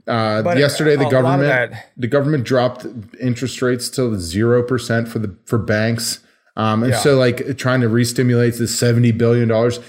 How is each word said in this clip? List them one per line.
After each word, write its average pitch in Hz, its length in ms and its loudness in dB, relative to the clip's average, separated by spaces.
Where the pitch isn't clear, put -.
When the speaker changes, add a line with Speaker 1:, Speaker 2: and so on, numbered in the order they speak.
Speaker 1:
Uh, 110 360 0
Speaker 2:
But 175 140 0
Speaker 1:
yesterday, 147 380 2
the 139 60 2
Speaker 2:
a - 20 2
lot - 40 0
of 113 40 0
Speaker 1:
government, 131 480 0
Speaker 2:
that 113 140 -16
Speaker 1:
the 123 100 -4
government 139 360 0
dropped 123 420 0
interest 123 440 -4
rates 123 280 -2
to 117 280 -2
zero 107 420 2
percent 117 460 -2
for 117 120 -8
the, 104 160 -8
for 120 120 -2
banks. 110 640 -2
Um, 110 280 0
and 131 80 0
Speaker 2:
Yeah. 117 80 0
Speaker 1:
so, 143 180 4
like, 127 400 0
trying 127 240 0
to 117 80 2
re-stimulate 120 680 2
the 120 120 -2
seventy 120 440 2
billion 117 360 2
dollars, 117 420 0